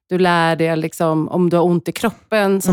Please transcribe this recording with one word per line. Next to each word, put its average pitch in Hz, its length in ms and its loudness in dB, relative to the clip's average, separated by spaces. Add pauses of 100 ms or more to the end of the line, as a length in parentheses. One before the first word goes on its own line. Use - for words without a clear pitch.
Du 180 100 -2
lär 170 380 2
dig, 165 200 -2
liksom, 160 520 -2
om 175 220 0
du 170 60 0
har 170 80 4
ont 175 240 0
i 165 40 -8
kroppen 202 680 -2
som 185 120 -2